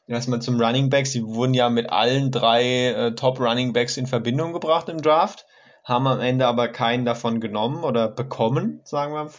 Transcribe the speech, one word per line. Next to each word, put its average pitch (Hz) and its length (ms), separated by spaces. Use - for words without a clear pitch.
Erstmal 120 340
zum 120 200
Running 127 280
Back. 135 180
Sie 117 180
wurden 120 300
ja 123 140
mit 117 220
allen 127 400
drei, 123 640
äh, 113 220
Top 127 260
Running 123 320
Backs 120 240
in 131 100
Verbindung 131 460
gebracht 165 360
im 160 120
Draft, 156 460
haben 131 240
am 120 120
Ende 127 280
aber 120 200
keinen 120 360
davon 117 360
genommen 113 440
oder 117 240
bekommen, 135 760
sagen 147 300
wir 151 240